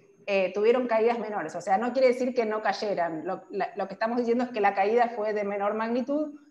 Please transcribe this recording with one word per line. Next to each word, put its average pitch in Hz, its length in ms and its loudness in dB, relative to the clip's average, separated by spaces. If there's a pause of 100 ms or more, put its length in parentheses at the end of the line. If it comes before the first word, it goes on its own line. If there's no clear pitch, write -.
(280)
eh, 196 260 2
tuvieron 240 340 4
caídas 233 300 2
menores. 202 380 -6
O 175 40 -8
sea, 196 200 2
no 240 120 -2
quiere 262 180 4
decir 247 260 0
que 226 100 2
no 214 160 -2
cayeran. 175 640 -2
Lo, 185 240 -6
la, 190 260 -6
lo 196 120 -4
que 196 80 -12
estamos 233 240 -2
diciendo 240 240 2
es 247 80 -6
que 220 100 -2
la 202 140 4
caída 220 340 4
fue 214 240 -4
de 208 100 -2
menor 202 300 -2
magnitud, 247 680 -2 (120)